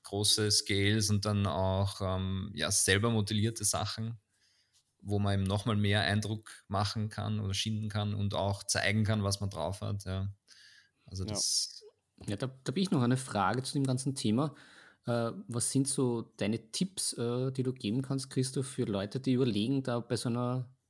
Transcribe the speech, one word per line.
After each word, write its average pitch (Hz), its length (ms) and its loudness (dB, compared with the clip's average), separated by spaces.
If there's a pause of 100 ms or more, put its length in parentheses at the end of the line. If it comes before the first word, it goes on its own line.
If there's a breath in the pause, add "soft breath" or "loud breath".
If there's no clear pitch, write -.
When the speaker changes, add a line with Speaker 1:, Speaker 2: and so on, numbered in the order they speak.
Speaker 1:
große 104 480 2
Scales 101 580 4
und 104 160 2
dann 101 220 2
auch, 95 540 2
ähm, 95 540 -2
ja, 78 160 -2
selber 101 400 4
modellierte 107 540 0
Sachen, 110 540 -2 (840 soft breath)
wo 101 180 0
man 101 160 2
eben 98 80 2
noch 101 220 0
mal 110 120 2
mehr 104 260 4
Eindruck 104 480 0 (160)
machen 107 420 0
kann 107 300 -4
oder 98 140 -2
schinden 107 360 -2
kann 104 260 -2
und 101 200 -2
auch 98 300 0
zeigen 107 400 2
kann, 107 180 2
was 98 180 0
man 101 100 -2
drauf 82 300 -4
hat, 104 240 -6
ja. 95 280 -4 (720 loud breath)
Also 95 200 -6
Speaker 2:
Ja. 104 160 -4
Speaker 1:
das - 420 -2 (440)
Speaker 3:
Ja, 101 100 -2
da, 135 100 -2
da - 240 -8
hab 131 60 -2
ich 190 140 2
noch 147 120 4
eine 123 140 4
Frage 110 460 0
zu - 100 -6
dem 139 120 2
ganzen 131 300 0
Thema. 135 400 0 (500 loud breath)
Äh, 117 260 0 (160)
was 120 240 -2
sind 139 160 2
so 120 360 0 (140)
deine 107 340 -2
Tipps, - 420 -2
äh, 123 380 -2
die 131 120 -2
du 127 100 0
geben 127 300 -2
kannst, 135 280 -4
Christoph, 131 360 0
für - 180 -2
Leute, 101 340 -2
die 131 140 2
überlegen, 123 500 2
da 120 180 -2
bei - 160 -2
so 123 120 -2
einer, 123 440 -2 (160)